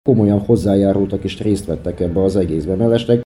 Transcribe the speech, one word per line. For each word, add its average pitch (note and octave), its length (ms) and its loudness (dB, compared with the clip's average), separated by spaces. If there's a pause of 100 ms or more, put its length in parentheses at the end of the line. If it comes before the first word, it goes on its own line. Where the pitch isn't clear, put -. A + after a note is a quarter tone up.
komolyan G#2 300 4
hozzájárultak G2+ 840 0
és - 180 -6
részt G#2 240 -2
vettek E2+ 340 -6
ebbe F2 240 -2
az F#2+ 120 0
egészbe. E2 400 -2
Mellesleg A#2 500 2